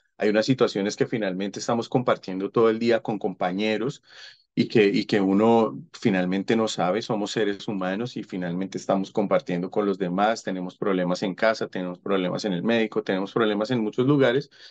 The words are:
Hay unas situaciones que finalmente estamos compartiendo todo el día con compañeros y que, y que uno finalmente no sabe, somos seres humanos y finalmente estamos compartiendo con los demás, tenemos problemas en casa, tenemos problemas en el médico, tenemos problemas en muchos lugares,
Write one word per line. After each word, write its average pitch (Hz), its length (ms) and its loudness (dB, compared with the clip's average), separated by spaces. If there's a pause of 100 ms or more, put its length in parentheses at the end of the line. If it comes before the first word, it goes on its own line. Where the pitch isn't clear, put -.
(180)
Hay 104 100 0
unas 107 180 2
situaciones 107 500 2
que 123 100 0
finalmente 101 520 -4
estamos 117 300 -4
compartiendo 101 640 -2
todo 113 200 4
el 110 80 0
día 117 240 2
con 110 160 -4
compañeros 104 840 -2 (540)
y - 120 0
que, 107 180 6
y 104 200 2
que 104 140 2
uno 98 640 4 (100)
finalmente 95 600 0
no 113 140 2
sabe, 110 340 0
somos 104 300 -4
seres 101 340 -2
humanos 98 500 -4
y 110 60 -8
finalmente 92 560 -6
estamos 95 320 0
compartiendo 92 580 0
con 104 160 -2
los 98 140 0
demás, 101 460 0
tenemos 92 340 -6
problemas 92 460 0
en 95 100 -2
casa, 110 320 0
tenemos 90 320 -6
problemas 95 460 -2
en 101 80 -2
el 87 100 -4
médico, 110 400 0
tenemos 98 300 -4
problemas 107 400 0
en 120 80 0
muchos 110 260 -2
lugares, 135 440 2 (200)